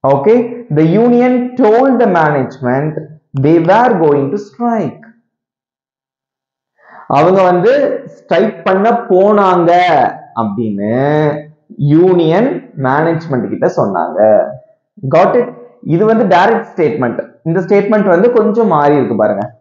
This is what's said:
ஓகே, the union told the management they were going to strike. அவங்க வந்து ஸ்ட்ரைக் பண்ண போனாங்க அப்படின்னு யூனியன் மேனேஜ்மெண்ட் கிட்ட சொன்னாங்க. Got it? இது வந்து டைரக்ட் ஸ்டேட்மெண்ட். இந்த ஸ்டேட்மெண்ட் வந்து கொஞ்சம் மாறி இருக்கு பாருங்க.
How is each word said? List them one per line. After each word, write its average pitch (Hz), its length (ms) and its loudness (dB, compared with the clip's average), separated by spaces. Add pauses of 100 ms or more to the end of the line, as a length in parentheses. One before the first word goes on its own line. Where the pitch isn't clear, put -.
ஓகே, 220 580 0 (120)
the 156 60 2
union 240 720 2
told 233 440 2
the 190 220 0
management 143 800 -2 (420)
they 151 140 4 (100)
were 233 260 2 (160)
going 139 220 0
to 202 80 -6
strike. 220 680 -6 (2000)
அவங்க 175 360 2
வந்து 190 640 0
ஸ்ட்ரைக் - 580 -4
பண்ண 202 280 0
போனாங்க 185 840 2 (640)
அப்படின்னு 113 840 -2 (560)
யூனியன் 175 1000 0
மேனேஜ்மெண்ட் 139 720 -2
கிட்ட 147 280 -2
சொன்னாங்க. 98 680 0 (640)
Got 190 320 2
it? - 120 -6 (280)
இது 170 240 0
வந்து 220 180 2
டைரக்ட் 185 420 0 (100)
ஸ்டேட்மெண்ட். 143 480 -4 (200)
இந்த 165 160 -2
ஸ்டேட்மெண்ட் 202 480 0
வந்து 190 240 2
கொஞ்சம் 214 360 0
மாறி 147 280 2
இருக்கு 120 200 -2
பாருங்க. 104 460 -4